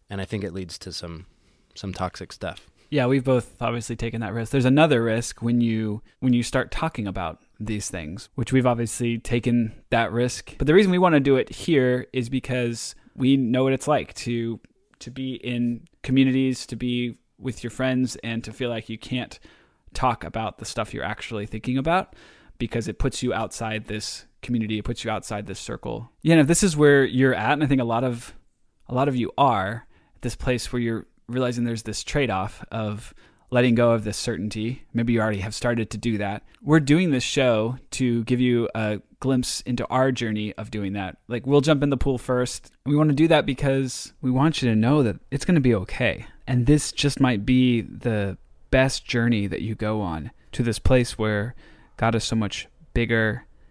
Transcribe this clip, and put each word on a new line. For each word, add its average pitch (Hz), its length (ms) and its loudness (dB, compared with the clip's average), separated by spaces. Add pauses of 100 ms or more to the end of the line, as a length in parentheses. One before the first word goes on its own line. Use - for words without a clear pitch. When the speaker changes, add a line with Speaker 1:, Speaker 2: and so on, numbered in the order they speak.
(100)
Speaker 1:
And 98 100 -8
I 95 40 -4
think 101 180 -6
it 95 100 -8
leads 92 260 -10
to 90 140 -14
some, 85 340 -12 (500)
some 98 160 -8
toxic 90 400 -8
stuff. - 360 -12 (220)
Speaker 2:
Yeah, 135 160 2
we've 131 180 2
both 131 360 0
obviously 117 340 -4
taken 117 260 -6
that 104 120 -6
risk. 113 180 -6
There's 135 140 2
another 135 380 6
risk 113 400 -2
when 120 180 2
you, 110 420 0 (160)
when 127 140 2
you 120 100 4
start - 300 -2
talking 143 340 -4
about 92 340 -6 (200)
these 107 280 -4
things, 85 460 -10
which 123 180 -4
we've 131 140 4
obviously 117 520 0
taken 120 540 0 (180)
that 117 220 0
risk. 120 460 -4
But 131 80 -4
the 151 80 6
reason 196 160 8
we 180 80 4
wanna 175 220 6
do 135 160 4
it 127 120 0
here 127 640 2
is 123 160 -4
because 123 680 -4 (180)
we 135 220 4
know 127 260 2
what 135 100 2
it's 135 160 -2
like 143 260 0
to, 117 440 -4 (400)
to - 120 -16
be 131 240 -8
in 120 520 -4 (160)
communities, 131 640 2
to 120 100 -10
be 123 400 -4 (220)
with 127 240 -8
your 117 80 -8
friends, 127 540 -2
and 117 180 -6
to 113 100 -12
feel 123 180 -6
like 113 180 -8
you 110 100 -10
can't - 400 -8 (560)
talk 120 300 -2
about 107 340 -6
the 110 60 -12
stuff 110 280 -6
you're - 120 -8
actually 104 420 -8
thinking 123 320 -4
about 165 360 0 (440)
because 117 300 -4
it 107 100 -8
puts - 240 -2
you 123 100 0
outside 110 540 -6
this - 400 -10 (160)
community, 110 360 -2
it 101 60 -6
puts - 200 -6
you 113 60 -4
outside 104 360 -6
this 98 140 -10
circle. 117 500 -8 (120)
Yeah, 160 120 6
and 160 60 8
if 147 60 6
this 170 160 2
is 180 140 2
where 143 280 8
you're 127 300 2
at, 107 200 0
and 151 100 0
I - 20 0
think 135 140 2
a 123 40 0
lot 117 200 0
of, 120 300 -6 (540)
a 120 60 -8
lot 131 140 2
of 131 80 -2
you 123 200 -2
are, 113 500 2 (280)
at - 80 -20
this 120 140 -4
place - 360 -2
where 123 80 -2
you're 113 260 -2 (220)
realizing 120 360 -2
there's 117 180 -4
this - 220 -8
trade-off 104 680 -2
of 107 420 -8 (380)
letting 123 240 4
go 117 180 4
of 110 120 0
this 104 120 -6
certainty. 107 760 -6
Maybe 117 200 0
you 117 80 2
already 107 200 -2
have 92 140 -8
started 117 360 -2
to 110 80 -8
do 110 200 -2
that. 101 240 -4 (200)
We're 156 180 4
doing 156 300 4
this 127 120 2
show 123 560 2 (140)
to 120 320 0
give 120 160 0
you 120 340 4
a 107 260 -2 (200)
glimpse 131 420 0
into 123 240 -4
our 131 240 2
journey 107 440 -2
of 110 160 -12
doing 101 240 -4
that. 95 240 -6 (100)
Like, 123 180 -6
we'll 139 140 6
jump 143 220 2
in 143 80 2
the 139 60 0
pool 131 220 0
first. - 540 -2 (120)
We 147 120 2
wanna 151 160 4
do 151 160 4
that 156 180 6
because 135 760 -2
we 127 120 0
want 143 300 2
you 127 60 2
to 113 80 4
know 127 280 4
that 107 120 0 (140)
it's - 140 -4
gonna 175 160 4
be 127 140 6
okay. 98 520 -2 (200)
And 127 200 0
this 147 240 4
just - 300 -2
might 120 260 2
be 127 360 4
the 104 540 -4 (340)
best 131 340 2
journey 117 420 0
that - 160 -6
you 110 120 -6
go 107 260 -4
on 82 320 -6 (200)
to - 120 -2
this 113 160 -2
place 127 360 4
where 107 380 -2 (420)
God 113 180 0
is 110 100 0
so - 120 -2
much 107 320 -4 (260)
bigger 113 520 0 (240)